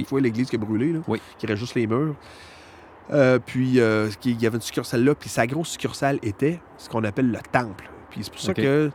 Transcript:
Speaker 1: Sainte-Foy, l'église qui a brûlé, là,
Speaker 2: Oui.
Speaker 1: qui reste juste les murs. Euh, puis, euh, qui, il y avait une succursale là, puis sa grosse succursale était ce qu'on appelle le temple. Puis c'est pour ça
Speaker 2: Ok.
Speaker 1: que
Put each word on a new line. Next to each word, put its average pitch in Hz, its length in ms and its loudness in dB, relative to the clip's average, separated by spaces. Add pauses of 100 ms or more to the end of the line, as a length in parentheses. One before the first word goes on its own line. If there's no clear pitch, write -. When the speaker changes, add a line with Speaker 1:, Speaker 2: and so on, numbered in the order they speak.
Speaker 1:
Sainte-Foy, 135 200 -2
l'église 123 300 0
qui 120 40 0
a 110 40 -4
brûlé, 110 340 0
là, 160 140 -2
Speaker 2:
Oui. 110 120 -2 (200)
Speaker 1:
qui 110 80 -6
reste 104 120 -2
juste 120 140 -8
les 117 140 0
murs. 143 260 0 (960)
Euh, 131 320 6
puis, 127 360 2
euh, 110 280 4 (120)
qui, 123 120 0
il 117 100 -2
y 117 40 2
avait 113 120 2
une 110 40 -2
succursale 120 420 -2
là, 143 120 4
puis - 140 -12
sa 120 180 2
grosse 156 220 -4
succursale 139 520 -2
était 139 400 -2 (160)
ce - 120 -20
qu'on 113 160 -2
appelle 120 260 0
le 104 80 -4 (120)
temple. 120 380 -2 (220)
Puis 104 120 -10
c'est - 80 -10
pour - 100 -14
ça 190 100 0
Speaker 2:
Ok. 185 60 -2
Speaker 1:
que 139 380 2